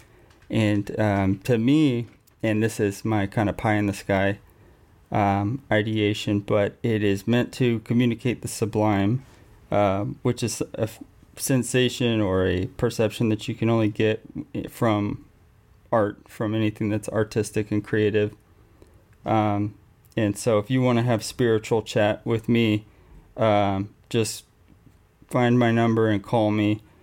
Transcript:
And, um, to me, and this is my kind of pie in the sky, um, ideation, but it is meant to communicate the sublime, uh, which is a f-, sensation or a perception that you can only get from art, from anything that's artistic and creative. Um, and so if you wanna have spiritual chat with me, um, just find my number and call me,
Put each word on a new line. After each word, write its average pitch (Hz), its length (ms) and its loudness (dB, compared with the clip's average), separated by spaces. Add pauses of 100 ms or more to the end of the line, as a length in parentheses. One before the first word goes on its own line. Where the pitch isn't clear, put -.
(480)
And, 104 520 0
um, 98 400 2
to 120 180 0
me, 123 480 2 (360)
and 107 200 0
this 110 160 -2
is 101 260 -2
my 107 220 0
kind 104 220 -2
of - 80 -4
pie 110 180 0
in 104 120 0
the 95 60 0
sky, 98 460 0 (720)
um, 101 600 0
ideation, 107 720 0
but 104 420 -2
it 110 200 -2
is 98 240 0
meant 120 280 0
to 117 260 0
communicate 117 600 0
the 107 60 -8
sublime, 107 760 0 (460)
uh, 101 340 2 (180)
which 123 200 -2
is 110 200 -4 (120)
a - 80 -6
f-, - 200 -6 (340)
sensation 123 840 0
or 92 260 2
a 90 200 0
perception 113 640 -2
that 107 180 -4
you 113 60 -6
can 113 140 -2
only 113 200 2
get 110 340 0 (480)
from 107 540 -2 (640)
art, 104 380 0
from 107 260 -4
anything 107 360 -2
that's 107 180 -4
artistic 107 640 -2
and 104 120 -2
creative. 104 520 0 (920)
Um, 104 480 0 (420)
and 104 200 0
so 110 220 2
if 104 120 -2
you 131 120 2
wanna 123 200 2
have 117 220 0
spiritual 113 580 0
chat 107 440 0
with 113 220 -2
me, 113 360 2 (520)
um, 101 540 2 (200)
just - 340 -2 (840)
find 123 300 2
my 120 120 4
number 113 380 2
and 101 140 0
call 107 280 0
me, 104 320 0 (200)